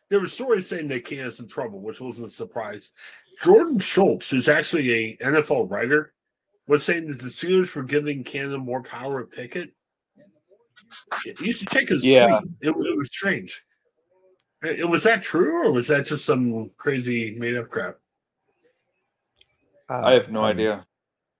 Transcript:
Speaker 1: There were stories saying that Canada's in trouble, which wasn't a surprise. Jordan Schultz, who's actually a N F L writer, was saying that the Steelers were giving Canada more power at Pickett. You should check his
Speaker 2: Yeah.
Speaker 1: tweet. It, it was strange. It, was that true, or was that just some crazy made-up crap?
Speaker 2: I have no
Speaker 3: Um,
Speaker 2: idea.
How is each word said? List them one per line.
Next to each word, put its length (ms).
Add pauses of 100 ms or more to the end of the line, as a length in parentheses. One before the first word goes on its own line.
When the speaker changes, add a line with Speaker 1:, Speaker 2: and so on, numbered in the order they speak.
Speaker 1:
There 100
were 80
stories 400
saying 220
that 160
Canada's 340
in 80
trouble, 340
which 180
wasn't 280
a 20
surprise. 640 (520)
Jordan 360
Schultz, 500
who's 180
actually 460
a 320
N 100
F 160
L 160
writer, 460 (540)
was 160
saying 240
that 120
the 80
Steelers 480
were 80
giving 400
Canada 340
more 260
power 380
at 100
Pickett. 400 (1700)
You 120
should 160
check 200
his 160
Speaker 2:
Yeah. 340
Speaker 1:
tweet. 120 (100)
It, 80
it 280
was 100
strange. 560 (1000)
It, 260
was 140
that 180
true, 460
or 40
was 180
that 160
just 200
some 520
crazy 600
made-up 320
crap? 280 (1900)
Speaker 2:
I 240
have 180
no 80
Speaker 3:
Um, 60
Speaker 2:
idea. 420 (520)